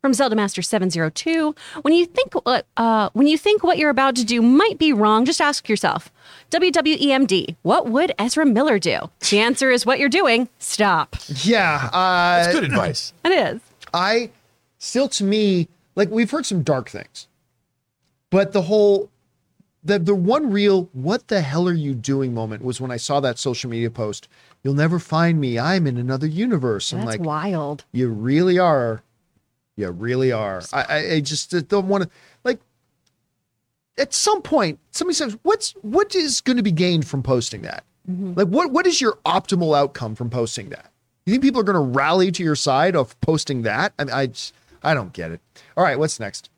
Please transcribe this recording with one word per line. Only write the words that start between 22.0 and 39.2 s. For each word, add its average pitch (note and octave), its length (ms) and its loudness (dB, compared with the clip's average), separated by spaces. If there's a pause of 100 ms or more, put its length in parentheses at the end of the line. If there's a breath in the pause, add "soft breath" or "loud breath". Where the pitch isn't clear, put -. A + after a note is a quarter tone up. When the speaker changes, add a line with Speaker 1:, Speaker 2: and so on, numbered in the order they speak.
Speaker 2:
moment A2 320 -6
was B2+ 160 -6
when C3 100 -8
I B2 60 -6
saw C#3+ 240 -2
that B2+ 180 -2
social B2+ 300 -6
media A#2 220 -4
post, G#2+ 360 -8 (380 soft breath)
"You'll C3+ 100 0
never D#3+ 240 2
find E3 400 0
me. B2 200 -2
I'm E3 280 0
in B2 120 -2
another C3 280 -4
universe." D#3 680 -2
I'm - 120 -6
Speaker 1:
That's A2 140 -6
Speaker 2:
like, - 20 -8
Speaker 1:
wild. D3+ 720 -4
Speaker 2:
"You B2 160 0
really C#3+ 500 2
are. B2+ 440 2 (760)
You G2 140 -4
really B2 420 -2
are." G2+ 300 -4 (100)
I, C#3 100 -2
I, D3+ 140 -2 (200)
I D#3 40 2
just C#3+ 300 -8 (180)
don't G3 200 0
wanna, F#3 200 0 (340 soft breath)
like, A#3+ 180 -2 (1400)
at C#4 160 -2
some G#4 260 0
point, G3 380 0 (140)
somebody F4 220 -4
says, A3+ 280 -4
"What's, A4 300 0 (100)
what E4+ 320 0
is D#4 260 0
gonna B3 220 0
be G3 100 2
gained E3 340 2
from C3+ 160 -4
posting A#2+ 400 -2
that?" - 220 -12 (260)
Speaker 1:
Mm-hmm. F#3 240 -6
Speaker 2:
Like, F#3+ 140 2
what, C#4+ 220 0
what E4+ 160 0
is E4+ 140 2
your A3+ 260 0